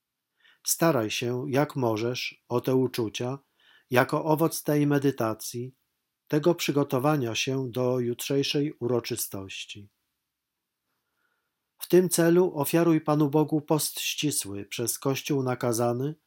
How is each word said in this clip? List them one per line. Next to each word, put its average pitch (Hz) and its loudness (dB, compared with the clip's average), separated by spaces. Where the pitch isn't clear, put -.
Staraj 131 2
się, 123 -4
jak 143 0
możesz, 117 -2
o 123 0
te 131 0
uczucia, 123 -2
jako 131 2
owoc 156 0
tej 147 2
medytacji, 127 -2
tego 151 2
przygotowania 139 0
się 131 -4
do 127 0
jutrzejszej 139 -2
uroczystości. 104 -6
W - -14
tym 175 6
celu 170 4
ofiaruj 165 4
Panu 151 2
Bogu 151 2
post - -2
ścisły, 101 -4
przez - -6
Kościół 135 -2
nakazany 123 -2